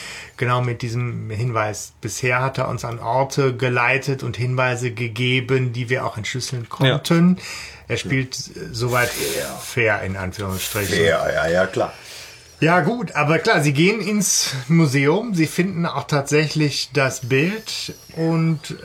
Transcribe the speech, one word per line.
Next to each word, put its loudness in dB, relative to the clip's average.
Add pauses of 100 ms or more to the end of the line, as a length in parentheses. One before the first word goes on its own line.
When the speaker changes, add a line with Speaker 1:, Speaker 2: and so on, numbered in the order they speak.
(360)
Speaker 1:
genau 0
mit -2
diesem -4
Hinweis, -2
bisher -2
hat -2
er 0
uns -4
an -8
Orte 0
geleitet 2
und -4
Hinweise 0
gegeben, 0
die -4
wir 0
auch -6
entschlüsseln -6 (180)
Speaker 2:
Ja. 4
Speaker 1:
konnten. 4 (500)
Er -2
spielt, -2
äh, -12
soweit 0 (520)
fair, 0
in -4
Anführungsstrichen. -4
Speaker 3:
Fair, 2
ja, 0
ja, 4
klar. -2 (680)
Speaker 1:
Ja 4
gut, -2
aber 2
klar, 2
sie 4
gehen 4
ins 0 (180)
Museum, 4
sie 4
finden 0
auch -4
tatsächlich 0
das 0
Bild -2 (220)
und, 0